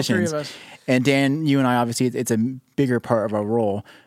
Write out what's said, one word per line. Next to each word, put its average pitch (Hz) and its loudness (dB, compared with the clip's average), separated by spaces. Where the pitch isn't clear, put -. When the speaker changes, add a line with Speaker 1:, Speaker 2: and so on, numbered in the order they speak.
Speaker 1:
three - 0
Speaker 2:
musicians. 170 0
Speaker 1:
of 151 -4
us. 143 -10
Speaker 2:
And 127 2
Dan, 139 2
you 139 4
and 131 2
I, 123 2
obviously, 120 0
it's, 120 -4
it's 123 -2
a 117 2
bigger 127 0
part 113 0
of 107 -4
our 104 -2
role, 104 -2